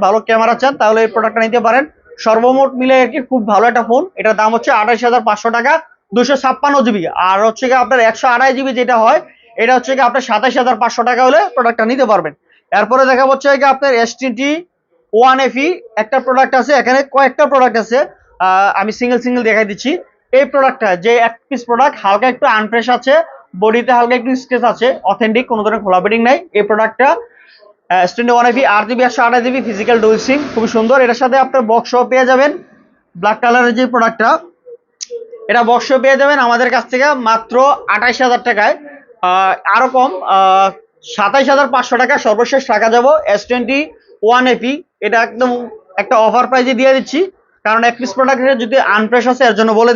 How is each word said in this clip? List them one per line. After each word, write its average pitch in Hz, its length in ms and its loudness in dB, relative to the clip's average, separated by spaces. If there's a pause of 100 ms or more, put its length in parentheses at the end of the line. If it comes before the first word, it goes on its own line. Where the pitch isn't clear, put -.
ভালো 208 140 2
ক্যামেরা 226 340 0
চান, 262 260 -2
তাহলে 220 240 2
এই 220 100 -2
প্রোডাক্টটা 220 320 -2
নিতে 233 200 -2
পারেন। 247 180 2 (340)
সর্বমোট 254 520 2 (100)
মিলে 262 220 2
আর 247 100 0
কি 311 60 -6 (120)
খুব 262 100 0 (120)
ভালো 202 180 2
একটা 240 180 0
ফোন। 247 140 0 (180)
এটার 220 160 0
দাম 214 180 2
হচ্ছে 233 160 -2 (100)
আঠাশ 233 240 0
হাজার 240 240 2
পাঁচশো 208 220 -2
টাকা, 233 220 0 (420)
দুইশো 247 220 2
ছাপ্পান্ন 269 480 -2
জিবি। 214 180 -2 (260)
আর 190 180 2
হচ্ছে 220 200 -4
গিয়ে 247 180 2
আপনার 247 160 0
একশো 226 340 0
আড়াই 262 220 2
জিবি 269 160 -4
যেটা 240 300 0
হয়, 269 160 4 (440)
এটা 240 140 2
হচ্ছে 254 200 -2
গিয়ে 262 120 2
আপনার 262 200 -2
সাতাশ 220 320 0
হাজার 240 220 0
পাঁচশো 233 260 -2
টাকা 247 180 0
হলে 285 140 4 (140)
প্রোডাক্টটা 233 360 0
নিতে 262 200 0
পারবেন। 170 220 0 (400)
এরপরে 214 380 2
দেখা 262 200 2
হচ্ছে 269 180 0 (120)
গিয়ে 269 140 2
আপনার 269 180 -2 (100)
এস 233 160 -2
টোয়েন্টি 262 320 -4 (640)
ওয়ান 262 280 4
এফ 262 160 0
ই 277 100 -2 (360)
একটা 262 240 -2
প্রোডাক্ট 262 340 0
আছে, 277 200 -2
এখানে 247 200 0 (140)
কয়েকটা 269 320 2
প্রোডাক্ট 254 360 2
আছে, 233 160 -2 (480)
আহ, 190 240 2 (100)
আমি 208 180 -4
সিঙ্গেল 247 260 0
সিঙ্গেল 247 240 -2
দেখাই 220 220 0
দিচ্ছি। 233 200 -6 (420)
এই 269 200 4
প্রোডাক্টটা 254 380 0 (140)
যে 233 80 2 (140)
এক 226 80 -4 (140)
পিস 247 200 -6
প্রোডাক্ট, 262 340 2
হালকা 208 260 0
একটু 254 180 -2 (120)
আনফ্রেশ 220 380 -4
আছে, 254 180 0 (480)
বডিতে 233 300 0
হালকা 240 240 2
একটু 240 140 -4 (120)
স্ক্র্যাচ 240 300 -4
আছে, 233 160 -2 (240)
অথেন্টিক, 220 380 0
কোনো 226 140 -4
ধরনের 220 200 -2
খোলা 185 160 2
বেডিং 208 280 -2
নাই। 269 80 4 (220)
এই 208 100 2
প্রোডাক্টটা, 220 420 0
আহ, - 960 -4
এস 180 100 -2
টোয়েন্টি 240 200 0
ওয়ান 240 160 2
এফ 220 100 0
ই, 269 40 0 (120)
আট 208 120 0
জিবি, 240 200 -2
একশো 247 140 -4
আঠাশ 240 220 2
জিবি 254 240 -2
ফিজিক্যাল 214 340 -2
ডুয়াল 220 240 2
সিম, 277 140 0 (120)
খুবই 226 240 -2
সুন্দর। 233 280 2
এটার 240 180 -2
সাথে 254 220 0
আপনার 262 260 -2
বক্স 233 220 0
সহ 247 180 2
পেয়ে 254 200 2
যাবেন, 269 200 2 (720)
ব্ল্যাক 214 220 -2
কালারের 240 360 2
যে 254 140 2
প্রোডাক্টটা, 226 380 0 (1200)
এটা 240 200 2
বক্স 240 180 0
সহ 262 160 2
পেয়ে 269 160 2
যাবেন 277 260 2
আমাদের 240 280 0
কাছ 233 180 0
থেকে 254 140 0 (220)
মাত্র 226 260 -2 (400)
আঠাশ 240 280 0
হাজার 247 260 0
টাকায়, 220 260 0 (480)
আহ, 185 300 2 (240)
আরো 254 120 2
কম, 254 220 0 (120)
আহ, 190 460 2 (460)
সাতাশ 262 380 0
হাজার 277 220 2
পাঁচশো 254 280 -2
টাকা 254 120 0 (120)
সর্বশেষ 240 360 0 (100)
রাখা 214 220 2
যাবো 240 160 4 (240)
এস 208 140 -2
টোয়েন্টি 247 320 -2 (420)
ওয়ান 240 240 2
এফ 220 240 0
ই। - 20 -2 (280)
এটা 214 220 -2
একদম 233 280 -2 (520)
একটা 233 140 0 (100)
অফার 233 240 0
প্রাইসে 254 300 0
দিয়ে 262 160 4
দিচ্ছি, 262 240 -4 (440)
কারণ 220 200 0
এক 233 140 2
পিস 240 180 -8
প্রোডাক্ট 262 240 0 (220)
যদি 240 140 -2 (200)
আনফ্রেশ 220 360 0
আছে, 247 120 0
এর 226 140 4
জন্য 220 120 2 (100)
বলে 240 160 4